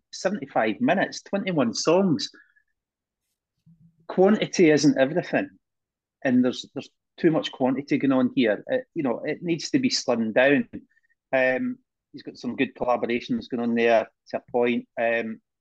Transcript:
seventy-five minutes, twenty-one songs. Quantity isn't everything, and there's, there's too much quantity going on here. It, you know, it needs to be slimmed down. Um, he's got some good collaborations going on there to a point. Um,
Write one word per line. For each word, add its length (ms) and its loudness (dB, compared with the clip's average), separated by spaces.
seventy-five 680 -4
minutes, 400 -2
twenty-one 520 -2
songs. 560 0
Quantity 640 4
isn't 260 4
everything, 520 -2
and 200 4
there's, 300 -4
there's 160 -12
too 140 2
much 200 -2
quantity 460 -2
going 140 0
on 240 2
here. 320 2
It, 160 -2
you 100 -6
know, 200 -2
it 180 -6
needs 300 -4
to 80 2
be 100 0
slimmed 440 -2
down. 340 4
Um, 460 0
he's 120 -18
got 140 -16
some 200 -10
good 180 -2
collaborations 760 -4
going 140 -6
on 120 -2
there 340 2
to 80 -6
a 140 -14
point. 340 0
Um, 400 -2